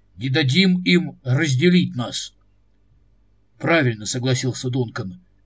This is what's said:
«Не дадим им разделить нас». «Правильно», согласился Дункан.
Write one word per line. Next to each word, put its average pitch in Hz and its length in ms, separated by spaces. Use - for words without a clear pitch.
«Не 110 120
дадим 160 540
им 170 420
разделить 151 720
нас». 117 400
«Правильно», 123 480
согласился 127 640
Дункан. 113 520